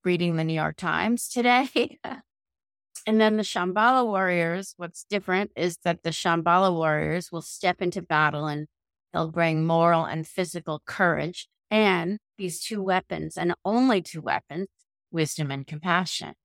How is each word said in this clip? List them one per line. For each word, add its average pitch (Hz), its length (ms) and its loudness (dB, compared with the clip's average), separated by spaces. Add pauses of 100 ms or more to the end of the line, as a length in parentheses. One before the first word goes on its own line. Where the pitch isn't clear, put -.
reading 175 320 2
the 160 80 0
New 160 120 0
York 156 200 -2
Times 180 540 -2
today. 247 760 0
<laughs> - 60 -10 (960)
And 220 160 4
then 214 160 4
the 214 60 -2
Shambhala 214 600 2
warriors, 185 760 0
what's 175 260 -12
different 196 520 -2
is 165 280 -2
that 170 180 -2
the 170 80 -4
Shambhala 175 640 2
warriors 156 580 -2
will 165 120 -8
step - 400 -4
into 175 180 -2
battle 151 460 0
and 151 180 -4 (480)
they'll 165 160 0
bring 165 380 2
moral 165 380 4
and 156 220 -6
physical 165 600 -6
courage 170 600 0 (220)
and 202 480 2 (220)
these 180 220 -6
two 214 200 -6
weapons, 180 560 -2
and 175 160 0 (100)
only 226 380 2
two 160 200 -12
weapons, 160 480 -6 (420)
wisdom 156 400 -2
and 139 160 -6
compassion. 170 680 -2 (100)